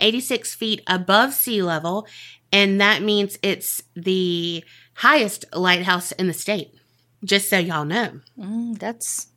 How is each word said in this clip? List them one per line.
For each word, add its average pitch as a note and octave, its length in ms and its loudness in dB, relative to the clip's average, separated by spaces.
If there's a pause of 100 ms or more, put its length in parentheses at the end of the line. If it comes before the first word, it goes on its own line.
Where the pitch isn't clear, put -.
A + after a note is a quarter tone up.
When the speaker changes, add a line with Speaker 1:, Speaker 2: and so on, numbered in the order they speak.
Speaker 1:
eighty-six A#3+ 540 0
feet A3 320 -4
above G3 480 2
sea A3 280 0
level, E3+ 440 -2 (440)
and G3 300 4
that G3+ 220 4
means G3+ 400 0
it's - 400 -2 (120)
the F3 720 -2 (300)
highest B3+ 500 2 (100)
lighthouse F3+ 580 2
in F#3 160 -2
the E3+ 40 0
state, - 400 -6 (520)
just C#4+ 260 0
so G3 80 4
y'all E3 260 -2
know. F3 360 -4 (180)
Speaker 2:
Mm, A3+ 400 -8
that's - 580 -8